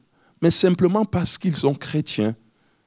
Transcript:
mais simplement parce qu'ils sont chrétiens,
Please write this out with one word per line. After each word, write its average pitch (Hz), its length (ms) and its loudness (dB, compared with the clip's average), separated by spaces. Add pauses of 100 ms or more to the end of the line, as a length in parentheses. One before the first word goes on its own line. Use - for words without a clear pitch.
(420)
mais 170 80 4
simplement 185 560 2
parce - 320 -2
qu'ils 170 180 -2
sont 143 200 0
chrétiens, 113 600 -4 (520)